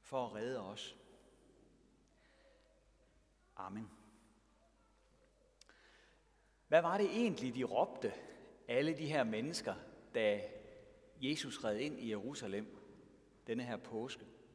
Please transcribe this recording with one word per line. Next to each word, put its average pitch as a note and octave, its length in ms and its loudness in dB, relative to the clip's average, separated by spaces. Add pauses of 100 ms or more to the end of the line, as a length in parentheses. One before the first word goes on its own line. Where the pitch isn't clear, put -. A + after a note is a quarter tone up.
for B2+ 240 0
at G#2 100 -8
redde A#2+ 260 -2
os. G2 360 -8 (2500)
Amen. G2+ 340 -8 (2750)
Hvad D#3+ 140 10
var E3+ 160 2
det G#3 80 6
egentlig, F3+ 500 2
de C3 80 2
råbte, - 500 2 (540)
alle C#3 300 2
de D#3 100 -2
her D3 160 4
mennesker, A2 520 0 (400)
da G#2 260 6 (800)
Jesus C3+ 420 -2
red G#2+ 140 2
ind C3+ 220 -2
i A#2 100 -4
Jerusalem G#2+ 680 -2 (680)
denne A#2 160 0
her A#2+ 140 -2
påske? A#2+ 480 -6 (300)